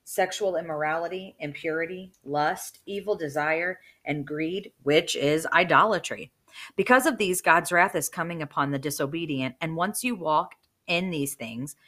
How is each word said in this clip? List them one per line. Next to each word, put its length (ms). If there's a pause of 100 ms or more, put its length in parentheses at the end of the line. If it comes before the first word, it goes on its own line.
sexual 540
immorality, 840
impurity, 720 (140)
lust, 600
evil 300
desire, 640 (240)
and 240
greed, 460 (100)
which 320
is 380
idolatry. 800 (420)
Because 300
of 120
these, 240
God's 300
wrath 240
is 140
coming 320
upon 300
the 80
disobedient, 840
and 160
once 260
you 100
walked 540 (200)
in 220
these 260
things 420 (100)